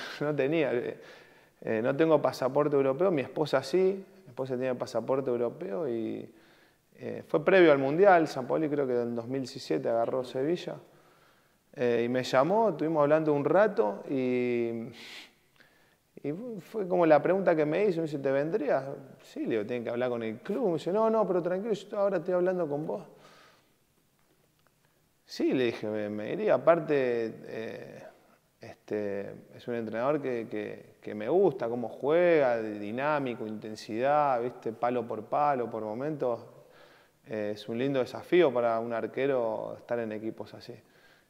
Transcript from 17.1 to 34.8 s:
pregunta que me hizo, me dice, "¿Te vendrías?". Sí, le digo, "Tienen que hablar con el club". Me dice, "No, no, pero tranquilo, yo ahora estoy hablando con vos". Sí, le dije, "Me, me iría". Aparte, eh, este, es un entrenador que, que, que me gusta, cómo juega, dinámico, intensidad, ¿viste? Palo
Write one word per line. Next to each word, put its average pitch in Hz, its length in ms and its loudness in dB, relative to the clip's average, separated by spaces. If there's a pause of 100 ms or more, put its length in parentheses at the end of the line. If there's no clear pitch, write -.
pregunta 180 320 4
que 156 100 4
me 160 220 2
hizo, 175 140 2
me 165 60 0
dice, 147 120 -4
"¿Te 135 140 0
vendrías?". 160 520 0 (380)
Sí, - 220 -12
le 214 60 -2
digo, 110 160 0
"Tienen 120 180 -4
que 117 60 -4
hablar 123 200 -2
con 117 120 -4
el 110 180 -6
club". 233 280 -2
Me 175 60 0
dice, 160 180 -4
"No, 220 180 2
no, 220 160 2
pero 180 160 0
tranquilo, 190 320 -2
yo - 240 -8
ahora 196 200 2
estoy 180 160 -2
hablando 180 340 0
con 147 180 -4
vos". 202 160 -6 (2250)
Sí, - 280 -2
le 135 140 2
dije, 113 200 -4
"Me, 107 240 -4
me 107 220 -6
iría". 180 220 0
Aparte, 131 800 2 (120)
eh, 113 560 -12 (580)
este, 104 720 -8 (200)
es 107 140 -20
un 120 80 -4
entrenador 117 440 -2
que, 120 300 -4
que, 104 500 -10
que 107 140 -12
me 107 140 -6
gusta, 156 400 2
cómo 120 200 -4
juega, 147 720 4
dinámico, 117 840 -4
intensidad, 117 960 0
¿viste? 123 300 -6
Palo 120 340 -2